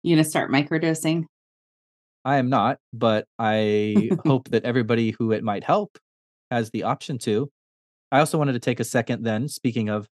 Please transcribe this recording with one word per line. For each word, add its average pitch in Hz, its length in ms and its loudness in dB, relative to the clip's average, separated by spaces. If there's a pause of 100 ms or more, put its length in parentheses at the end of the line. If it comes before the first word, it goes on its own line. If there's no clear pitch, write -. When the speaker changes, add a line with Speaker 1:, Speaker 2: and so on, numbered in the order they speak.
Speaker 1:
You 165 120 2
gonna 156 100 6
start - 260 -2
microdosing? 160 720 0 (1000)
Speaker 2:
I 139 140 2
am 127 100 0
not, 127 300 2 (140)
but 113 340 0 (120)
I 107 800 2
Speaker 1:
<laughs> - 80 -6
Speaker 2:
hope 131 240 0
that 117 140 0
everybody 117 540 0
who 113 140 0
it 107 120 -2
might 101 200 -4
help 196 340 -2 (520)
has 117 200 -2
the 104 140 -6
option 127 340 -4
to. 117 320 -2 (600)
I 135 100 6
also 156 180 2
wanted 143 140 2
to 120 80 -2
take 123 200 -2
a 113 40 0
second 117 400 -2
then, 113 240 -2
speaking 113 420 -4
of 104 220 -4